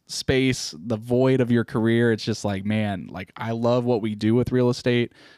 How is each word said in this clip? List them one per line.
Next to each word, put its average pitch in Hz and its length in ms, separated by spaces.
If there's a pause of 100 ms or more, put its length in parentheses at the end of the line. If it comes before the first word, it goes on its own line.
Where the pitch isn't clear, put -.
space, - 720
the 113 180
void 127 440
of 120 100
your 117 140
career, 117 480
it's 104 100
just 110 220
like, 98 200
man, 104 460
like, 92 240
I 117 160
love 117 320
what 120 180
we 107 140
do 107 180
with 123 180
real 123 180
estate. 120 440 (240)